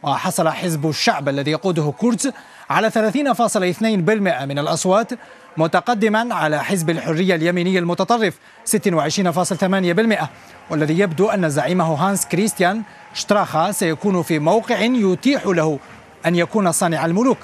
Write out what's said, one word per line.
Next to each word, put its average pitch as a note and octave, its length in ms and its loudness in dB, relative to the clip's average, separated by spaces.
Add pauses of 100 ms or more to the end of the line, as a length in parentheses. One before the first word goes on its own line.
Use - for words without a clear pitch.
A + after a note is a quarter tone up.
وحصل D#3+ 460 0
حزب D#3 400 -4
الشعب D3 400 -2
الذي C#3 220 -2
يقوده D#3 460 -2
كورتز A#3+ 340 0 (380)
على G3 200 2
ثلاثين A#3 440 0
فاصلة G3+ 360 0
اثنين G#3 320 0
بالمئة F3 440 0
من C#3+ 140 -4
الأصوات، F#3 520 0 (460)
متقدما G#3 800 0
على D3+ 280 0
حزب E3+ 260 -2
الحرية E3+ 460 0
اليميني F3+ 440 0
المتطرف F#3 540 -2 (320)
ست G3+ 280 0
وعشرين D#3+ 380 0
فاصلة F3 260 -2
ثمانية F#3 360 0
بالمئة، G3+ 360 0 (400)
والذي D#3 300 0
يبدو F#3 280 2
أن G3 220 0
زعيمه E3+ 340 0
هانس E3 420 0
كريستيان G3 560 0 (320)
شتراخا F3+ 580 0
سيكون F3+ 520 0
في D#3 160 0
موقع G#3 400 2
يتيح A3 680 2
له D#3+ 320 0 (460)
أن E3+ 100 2
يكون F3 360 2
صانع E3 340 0
الملوك. G3+ 380 2